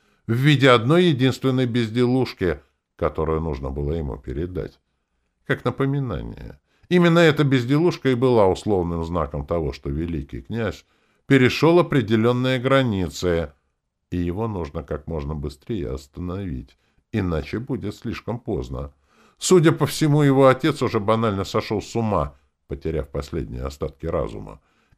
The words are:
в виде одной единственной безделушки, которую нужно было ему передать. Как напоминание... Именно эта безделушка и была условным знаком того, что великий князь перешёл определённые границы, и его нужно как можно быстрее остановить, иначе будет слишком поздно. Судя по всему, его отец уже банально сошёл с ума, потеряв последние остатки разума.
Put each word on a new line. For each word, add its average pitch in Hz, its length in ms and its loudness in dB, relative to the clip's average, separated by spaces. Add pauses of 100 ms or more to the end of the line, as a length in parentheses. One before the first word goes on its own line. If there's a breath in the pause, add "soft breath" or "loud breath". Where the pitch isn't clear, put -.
(260)
в 113 80 -4
виде 131 380 6
одной 131 340 4
единственной 131 640 2
безделушки, 117 920 0 (340)
которую 80 460 -2
нужно 67 280 -6
было 71 220 -4
ему 71 260 -6
передать. 71 640 -10 (640)
Как 139 200 -4
напоминание... 120 920 -6 (300)
Именно 170 300 6
эта 156 240 6
безделушка 139 640 2
и 131 60 4
была 117 320 4
условным 85 560 0
знаком 76 420 -4
того, 80 280 -2
что - 180 -8
великий 71 500 -6
князь 107 440 -6 (420)
перешёл 139 500 4
определённые 123 800 2
границы, 95 960 0 (560)
и 90 80 -6
его 90 300 -2
нужно 82 340 -8
как 73 240 -10
можно 78 300 -6
быстрее 73 560 -8
остановить, 87 880 -10 (340)
иначе 90 480 -4
будет 104 360 -8
слишком - 440 -10
поздно. 67 520 -8 (460 soft breath)
Судя 165 340 4
по 156 140 0
всему, 147 380 2
его 135 240 6
отец 131 340 2
уже 117 180 0
банально 107 440 0
сошёл 107 360 -4
с - 160 -8
ума, 98 400 -2 (320)
потеряв 73 420 -6
последние 64 520 -8
остатки 73 460 -10
разума. 55 520 -6 (380)